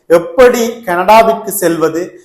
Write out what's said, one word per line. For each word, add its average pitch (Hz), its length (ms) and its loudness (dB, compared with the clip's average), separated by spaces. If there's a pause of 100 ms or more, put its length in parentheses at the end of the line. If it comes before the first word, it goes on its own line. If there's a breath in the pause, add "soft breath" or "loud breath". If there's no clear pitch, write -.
எப்படி 240 600 2 (180)
கனடாவிற்கு 202 640 2
செல்வது, 165 760 -4